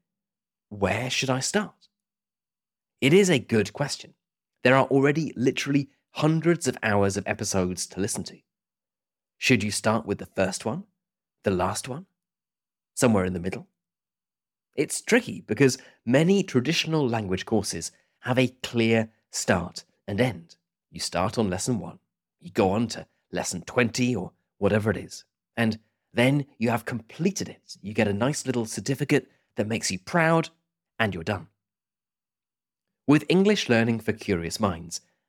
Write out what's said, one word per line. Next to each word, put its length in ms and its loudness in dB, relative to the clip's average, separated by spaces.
"Where 400 -2
should 200 -2
I 100 0
start?" 480 -4
It 120 4
is 160 6
a 100 4
good 340 0
question. 420 -8
There 120 6
are 120 6
already 480 2
literally 540 0
hundreds 560 0
of 160 -2
hours 340 2
of 100 -6
episodes 600 -2
to 120 -10
listen 260 -4
to. 160 -20
Should 260 2
you 80 -2
start 340 -2
with 120 -4
the 80 -12
first 400 -4
one? 200 -4
The 80 0
last 360 -2
one? 180 -12
Somewhere 300 4
in 80 -2
the 60 -6
middle? 280 -8
It's 260 -4
tricky 400 0
because 360 2
many 380 4
traditional 640 0
language 380 -4
courses 480 -4
have 180 -2
a 240 2
clear 480 2
start 540 -4
and 140 -4
end. 380 -4
You 80 -14
start 380 -4
on 120 0
lesson 300 -4
one, 200 -14
you 100 -20
go 200 2
on 180 0
to 180 -12
lesson 300 -6
twenty 520 0
or 200 -6
whatever 340 2
it 60 -2
is, 260 -14
and 240 0
then 320 2
you 140 0
have 120 -2
completed 640 -6
it. 340 -20
You 120 -10
get 160 2
a 40 0
nice 320 -2
little 200 -2
certificate 640 -2
that 120 -4
makes 240 -4
you 80 -6
proud, 500 0
and 140 0
you're 100 -8
done. 240 -6
With 220 6
English 400 4
learning 320 2
for 100 -4
curious 480 -4
minds, 400 -2